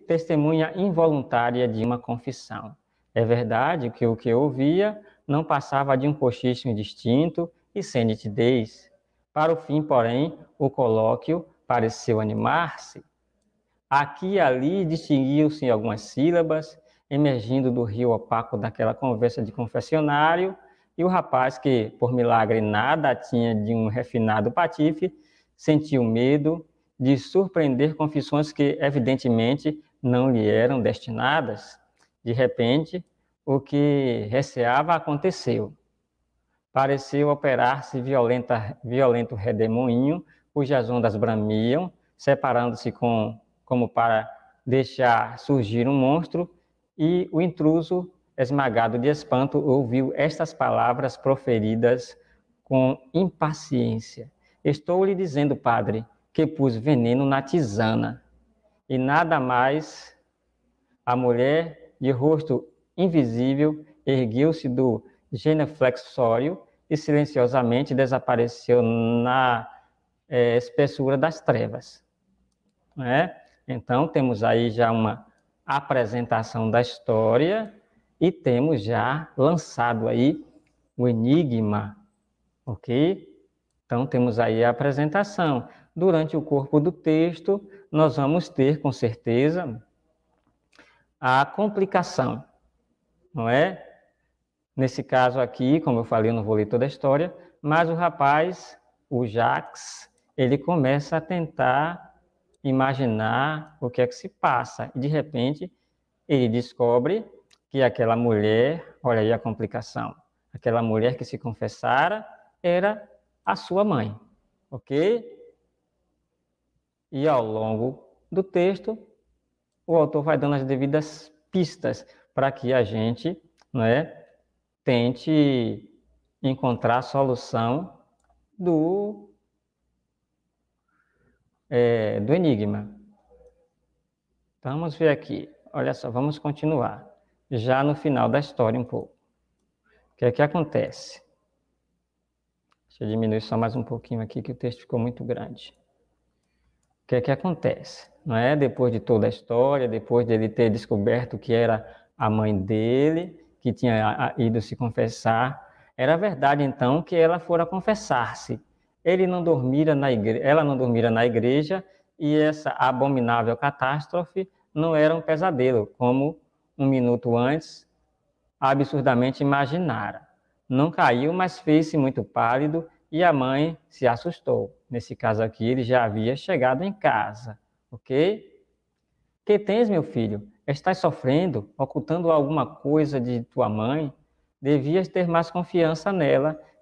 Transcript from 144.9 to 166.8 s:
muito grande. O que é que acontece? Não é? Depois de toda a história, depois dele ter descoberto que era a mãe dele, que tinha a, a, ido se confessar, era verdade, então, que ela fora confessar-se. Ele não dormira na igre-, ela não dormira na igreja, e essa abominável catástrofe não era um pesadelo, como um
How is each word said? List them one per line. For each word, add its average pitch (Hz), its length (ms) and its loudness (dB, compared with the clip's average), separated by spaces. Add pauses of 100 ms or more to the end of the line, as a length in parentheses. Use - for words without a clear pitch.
muito 123 240 -6
grande. - 500 -10 (1300)
O - 60 -20
que 127 60 0
é 123 60 2
que 131 100 -2
acontece? - 800 -4 (140)
Não 120 120 -4
é? 123 200 2
Depois 127 380 0
de 110 60 -2
toda 107 260 2
a - 40 2
história, 127 580 0
depois 113 400 0
dele 110 200 2
ter 113 220 2
descoberto 113 720 -2
que - 140 -2
era 113 340 2 (280)
a 113 140 0
mãe 107 260 0
dele, 123 880 0 (160)
que 120 140 -2
tinha 110 320 2
a, 123 220 0
a, - 100 -4
ido 113 240 0
se 117 140 -10
confessar, 117 920 -2 (300)
era 135 180 2
verdade, 147 480 0
então, 131 380 0
que - 140 -6
ela 165 240 4
fora 170 260 0
confessar-se. 143 920 -4 (440)
Ele 185 240 2
não 180 160 -2
dormira 147 520 2
na 139 160 0
igre-, 110 300 0
ela 151 220 4
não 143 140 0
dormira 120 320 2
na 113 160 2
igreja, 135 580 0 (340)
e 151 180 0
essa 151 360 0
abominável 120 880 0
catástrofe 147 920 -4 (240)
não 160 220 0
era 156 200 4
um 165 60 -4
pesadelo, 131 680 0 (100)
como 135 420 0 (380)
um 143 80 0